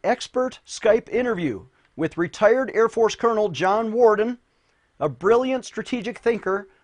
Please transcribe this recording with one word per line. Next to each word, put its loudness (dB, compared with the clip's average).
expert -4
Skype 0
interview -2
with -4
retired 2
Air 2
Force 0
Colonel 0
John -2
Warden, 2
a 0
brilliant 0
strategic -8
thinker -2